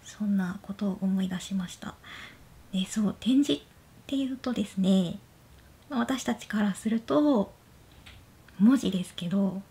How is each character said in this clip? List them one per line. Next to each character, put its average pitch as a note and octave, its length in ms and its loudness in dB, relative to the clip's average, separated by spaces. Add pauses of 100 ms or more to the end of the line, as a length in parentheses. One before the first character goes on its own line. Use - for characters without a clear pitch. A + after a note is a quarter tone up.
そ - 220 -8
ん G3+ 100 2
な F#3 280 -2
こ G3 100 -10
と G3+ 160 -2
を F#3 100 -4
思 F#3+ 220 0
い F#3 80 0
出 F#3 100 -4
し - 140 -8
ま F#3 160 -2
し - 80 -16
た。 - 180 -12 (760)
で、 F#3+ 120 0
そ G#3 220 -2
う、 - 140 -2
展 C4 200 4
示 C#4+ 120 2
っ C#4+ 120 -4 (400)
て C#4 120 -4
い C4+ 120 -2
う C4 60 -4
と B3 160 -6
で A#3 140 -2
す - 100 -14
ね、 F#3+ 420 2 (720)
ま C#4+ 60 -6
あ、 A3+ 60 0
私 A#3+ 240 -2
た A#3 100 0
ち - 100 -18
か G#3 160 -2
ら G3+ 140 0
す - 140 -4
る A3+ 100 0
と C4+ 540 2 (1040)
文 A#3 160 8
字 F#3+ 160 0
で F3+ 100 -2
す - 140 -10
け E3+ 140 -8
ど G3 420 0